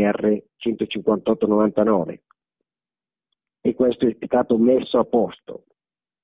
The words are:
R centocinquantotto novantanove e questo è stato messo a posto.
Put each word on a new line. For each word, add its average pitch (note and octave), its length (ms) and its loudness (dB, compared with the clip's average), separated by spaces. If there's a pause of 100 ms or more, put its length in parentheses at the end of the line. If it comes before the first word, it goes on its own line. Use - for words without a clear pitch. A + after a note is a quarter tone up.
R G#2 420 0 (140)
centocinquantotto A2 920 -2
novantanove G#2+ 760 0 (1400)
e B2 120 -2
questo B2+ 340 0
è A2+ 120 -2
stato B2 380 0
messo A#2+ 400 2
a A2+ 80 2
posto. - 580 -4 (600)